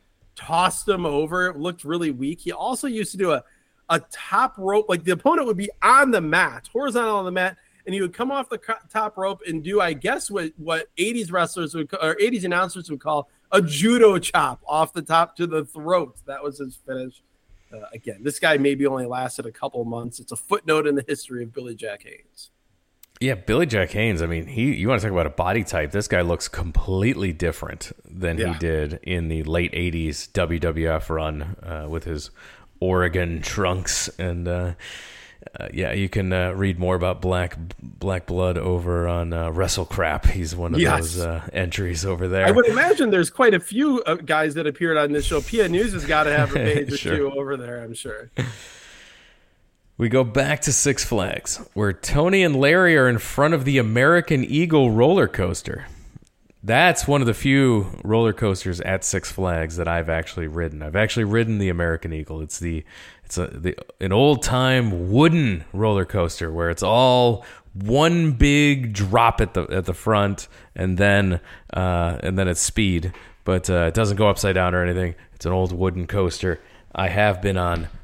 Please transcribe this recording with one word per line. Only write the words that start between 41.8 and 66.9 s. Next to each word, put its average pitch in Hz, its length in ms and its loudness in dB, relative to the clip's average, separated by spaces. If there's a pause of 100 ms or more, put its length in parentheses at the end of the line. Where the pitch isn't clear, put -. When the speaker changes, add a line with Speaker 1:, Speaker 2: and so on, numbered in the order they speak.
Speaker 2:
over 92 240 -2
there. 92 200 2
Speaker 1:
I 196 40 6
would 240 140 6
imagine 254 460 2
there's 180 180 2
quite 233 240 4
a 185 80 2
few, 254 420 0
uh, 165 120 0
guys 156 400 -2
that 156 120 -2
appeared 160 300 0
on 147 160 2
this 147 100 0
show. 156 160 0
P 226 220 0
N 175 100 2
News 202 220 0
has 165 100 -6
gotta 151 320 2
have 147 160 2
a - 40 -2
Speaker 2:
<laughs> - 0 -
Speaker 1:
page 143 360 0
or 143 60 -4
Speaker 2:
Sure. - 180 -2
Speaker 1:
two 139 160 0
over 139 240 -4
there, 120 260 -10
I'm 117 120 -12
sure. 117 360 -14 (1700)
Speaker 2:
We 117 120 0
go 127 160 4
back 139 360 0
to 139 120 0
Six - 320 0
Flags, - 520 -4 (160)
where 101 200 0
Tony 180 500 2
and 151 120 4
Larry 165 420 6
are 131 100 6
in 120 100 4
front 147 360 0
of 139 100 2
the 139 140 2
American 131 640 4
Eagle 151 480 4
roller 131 380 6
coaster. - 560 -4 (760)
That's 147 460 4
one 143 140 4
of 117 60 2
the 110 60 4
few 127 540 4 (160)
roller 113 300 2
coasters 92 480 -2
at 95 240 -2
Six - 260 -4
Flags 82 460 -2
that 85 100 -2
I've 82 220 -2
actually 80 380 -4
ridden. 78 340 -6
I've 78 160 -6
actually 110 260 0
ridden 110 360 0
the 98 100 0
American 85 420 -2
Eagle. 78 300 -8
It's - 180 -10
the, 82 240 -6 (400)
it's - 140 -10
a, 87 100 -2
the, 85 300 -6 (240)
an 95 100 -2
old 135 320 4
time 123 680 0
wooden 139 600 4
roller 101 320 2
coaster 85 480 -2
where 85 180 0
it's 85 140 -4
all 120 640 4 (280)